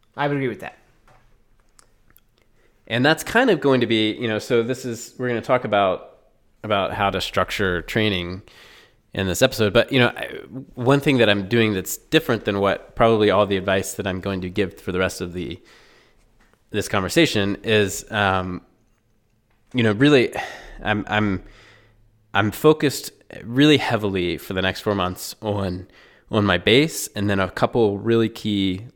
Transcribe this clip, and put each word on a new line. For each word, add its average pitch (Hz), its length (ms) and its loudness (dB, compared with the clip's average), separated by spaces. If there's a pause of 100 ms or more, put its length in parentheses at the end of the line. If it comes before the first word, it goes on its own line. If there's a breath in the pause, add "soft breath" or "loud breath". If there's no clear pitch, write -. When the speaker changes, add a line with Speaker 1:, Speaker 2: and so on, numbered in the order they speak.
(160)
Speaker 1:
I 147 120 -2
would 143 100 -2
agree 135 100 -2
with 107 140 -6
that. - 160 -14 (2000)
Speaker 2:
And 123 180 0
that's 143 180 2
kind 247 260 2
of 180 100 2
going 131 220 2
to 117 60 0
be, 110 260 2
you 120 140 -6
know, 110 120 -2
so 117 240 0
this 123 220 -6
is, 117 320 -10
we're 127 100 -4
gonna 117 140 -2
talk 127 240 0
about, 101 520 0 (460)
about 98 300 -2
how 101 160 0
to 98 100 -2
structure 92 640 -2
training 95 640 -2 (680 loud breath)
in 95 140 -2
this 87 140 0
episode. 113 320 2
But, 117 180 4
you 135 80 2
know, 123 160 6
I, - 120 -10 (480)
one 127 260 2
thing 139 160 2
that 113 120 6
I'm 101 200 0
doing 110 240 2
that's 92 240 -6
different 139 480 -2
than 101 140 -2
what - 360 -2
probably 110 340 4
all 101 160 4
the 98 120 0
advice 95 380 -2
that 101 120 -6
I'm 92 140 -4
going 95 200 -6
to 90 80 -6
give 92 300 -4
for - 140 -10
the 90 60 -2
rest 92 220 -2
of 87 120 -8
the, - 260 -10 (1080 soft breath)
this 104 180 -4
conversation 101 760 0
is, 107 480 0
um, 95 500 -2 (1120)
you 123 100 0
know, 110 100 4
really, 131 400 4 (480 loud breath)
I'm, 104 280 -2
I'm, 101 340 0 (880 soft breath)
I'm 101 180 2
focused 156 600 2 (320)
really 139 340 4
heavily 95 600 0
for - 160 -10
the 92 80 -2
next 92 200 -2
four 104 140 0
months 90 460 -4
on, 98 460 -4 (440 soft breath)
on 104 140 2
my 92 120 2
base 127 580 2
and 101 140 -2
then 98 100 0
a 92 120 0
couple 110 460 0
really 113 320 2
key 98 540 -2 (120)